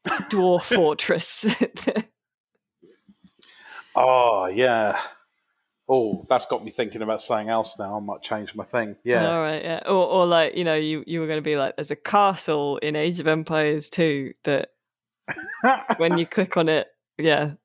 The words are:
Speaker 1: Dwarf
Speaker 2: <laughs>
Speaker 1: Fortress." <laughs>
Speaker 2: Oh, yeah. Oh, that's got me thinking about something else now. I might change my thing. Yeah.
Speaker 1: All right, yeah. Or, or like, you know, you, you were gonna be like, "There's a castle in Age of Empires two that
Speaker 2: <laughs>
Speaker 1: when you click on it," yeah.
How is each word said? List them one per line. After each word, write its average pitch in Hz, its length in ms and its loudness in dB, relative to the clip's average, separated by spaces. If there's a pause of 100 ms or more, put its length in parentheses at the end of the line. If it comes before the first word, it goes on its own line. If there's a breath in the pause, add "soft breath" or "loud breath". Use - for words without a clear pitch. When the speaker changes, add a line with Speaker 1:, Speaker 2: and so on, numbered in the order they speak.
Speaker 1:
Dwarf 185 560 2
Speaker 2:
<laughs> 240 120 0
Speaker 1:
Fortress." 170 680 0 (160)
<laughs> 233 40 2 (2250 loud breath)
Speaker 2:
Oh, 123 500 6
yeah. 110 520 2 (880 loud breath)
Oh, 113 400 2
that's 127 200 2
got 113 180 -4
me 101 60 -10
thinking 110 300 -6
about 110 200 -4
something 107 260 -2
else 113 320 -2
now. 101 160 -6
I 104 60 -6
might 101 200 -10
change 107 320 -8
my 104 120 -10
thing. 110 400 -6
Yeah. 120 260 2
Speaker 1:
All 170 100 -2
right, 156 220 -4
yeah. 165 220 -6
Or, 185 200 4
or 180 200 4
like, 165 320 4
you 175 80 -2
know, 160 100 2
you, 156 320 -2
you 165 140 -4
were 156 60 -4
gonna 156 140 -4
be 151 140 -2
like, 135 220 -2
"There's 151 140 -6
a 147 40 -4
castle 160 840 0
in 151 180 -2
Age 170 240 -2
of 160 60 0
Empires 156 600 0
two 143 460 0 (100)
that - 280 0 (580)
Speaker 2:
<laughs> 262 680 -2
Speaker 1:
when 170 200 2
you 170 80 0
click 185 320 -2
on 160 100 2
it," 156 200 0 (300)
yeah. 147 340 2 (140)